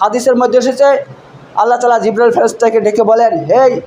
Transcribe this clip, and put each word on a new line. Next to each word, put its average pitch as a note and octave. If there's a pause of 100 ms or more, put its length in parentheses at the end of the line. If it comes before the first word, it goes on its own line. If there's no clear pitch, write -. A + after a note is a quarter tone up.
হাদিসের A#3+
মধ্যে B3
এসেছে, C4+ (520)
আল্লাহ A#3
তাআলা A#3+
জিবরাইল A3
ফেরেশতাকে A3+
ডেকে G#3
বলেন, A3+
"হে A#3+